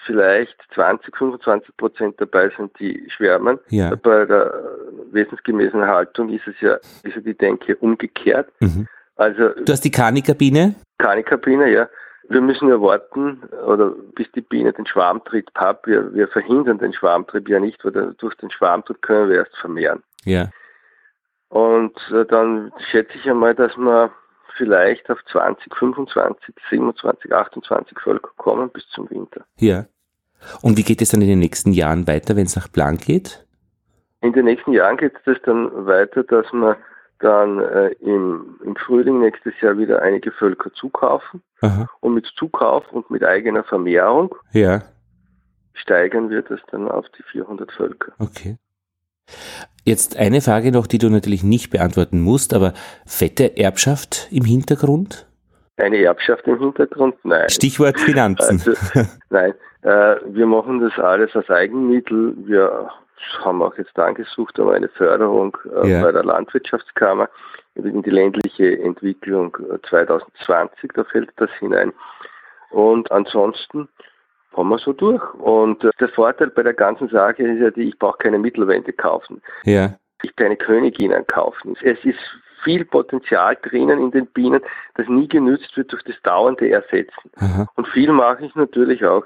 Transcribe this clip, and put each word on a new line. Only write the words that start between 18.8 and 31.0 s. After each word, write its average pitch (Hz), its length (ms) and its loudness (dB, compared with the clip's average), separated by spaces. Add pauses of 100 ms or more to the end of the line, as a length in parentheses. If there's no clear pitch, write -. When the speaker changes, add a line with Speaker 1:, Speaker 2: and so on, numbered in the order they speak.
Speaker 1:
können 107 280 2
wir 92 80 4
erst - 200 -4
vermehren. 80 440 -6 (220)
Speaker 2:
Ja. 92 260 -2 (1000)
Speaker 1:
Und, 113 460 2 (160)
äh, 110 140 2
dann 113 460 0 (180)
schätze 110 260 0
ich 135 140 -6
einmal, 117 240 2
dass 117 240 0
wir 117 320 2 (460)
vielleicht 104 560 2
auf 117 140 -4
zwanzig, 90 500 -4
fünfundzwanzig, - 800 -4 (140)
siebenundzwanzig, 117 640 -4
achtundzwanzig - 640 -4
Völker - 380 -4
kommen 117 320 -2
bis - 180 -18
zum - 240 -12
Winter. 98 300 -14 (160)
Speaker 2:
Ja. 104 280 2 (760)
Und 110 160 4
wie 107 60 2
geht - 180 0